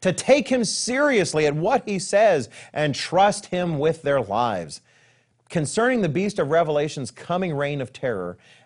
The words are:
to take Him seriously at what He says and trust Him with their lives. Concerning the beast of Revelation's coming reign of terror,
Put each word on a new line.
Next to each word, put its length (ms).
to 120
take 360
Him 160
seriously 800
at 80
what 340
He 100
says 500
and 220
trust 520
Him 320
with 240
their 180
lives. 600
Concerning 520
the 80
beast 300
of 120
Revelation's 600
coming 440
reign 260
of 120
terror, 460